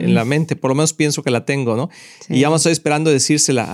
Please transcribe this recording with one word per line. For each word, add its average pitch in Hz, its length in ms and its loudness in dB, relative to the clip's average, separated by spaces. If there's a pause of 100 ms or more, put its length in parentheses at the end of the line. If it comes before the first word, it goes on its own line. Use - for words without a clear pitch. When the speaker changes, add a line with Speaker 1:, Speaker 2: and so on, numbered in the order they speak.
Speaker 1:
la 117 160 2
mente, 147 320 -2
por 131 140 -2
lo 135 40 2
menos 151 180 0
pienso 147 300 -2
que 139 80 -2
la 117 140 -2
tengo, 131 320 -2
¿no? 143 140 -4 (360)
Speaker 2:
Sí. - 80 -6
Speaker 1:
Y 131 60 4
ya 143 100 4
me 160 60 2
estoy 165 160 2
esperando 156 380 0
decírsela. 135 640 0